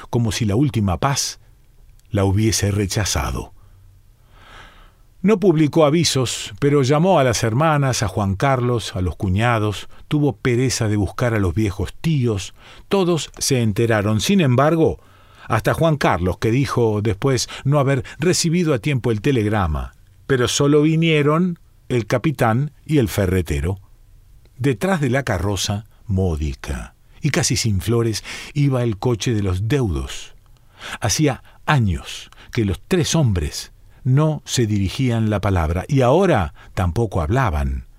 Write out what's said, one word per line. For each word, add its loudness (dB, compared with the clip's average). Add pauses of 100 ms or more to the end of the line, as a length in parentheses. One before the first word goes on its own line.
como 0
si -2
la 0
última 0
paz -4 (680)
la 0
hubiese 0
rechazado. -4 (1700)
No 4
publicó 4
avisos, 0
pero 4
llamó 4
a 4
las 0
hermanas, 2
a -2
Juan -2
Carlos, 0
a -4
los -2
cuñados, 0 (180)
tuvo 0
pereza 0
de 0
buscar -2
a 2
los 0
viejos -2
tíos, -2 (360)
todos 0
se 0
enteraron. 2
Sin 2
embargo, 2 (480)
hasta 0
Juan 0
Carlos, 0
que 0
dijo 0
después -2 (140)
no 2
haber 0 (160)
recibido 0
a 0
tiempo -2
el -2
telegrama, 0 (320)
pero 2
solo 2
vinieron 2 (320)
el 0
capitán 0 (140)
y 2
el 2
ferretero. -2 (800)
Detrás 0
de 0
la 0
carroza, -2 (200)
módica -4 (260)
y -2
casi 0
sin -2
flores, -2 (300)
iba 0
el -2
coche -2
de 0
los -2
deudos. -4 (640)
Hacía 0 (240)
años -2 (220)
que 0
los -2
tres 0
hombres -2 (340)
no 2
se -2
dirigían 0
la 0
palabra 0
y 2
ahora 2 (200)
tampoco -2
hablaban. -2 (120)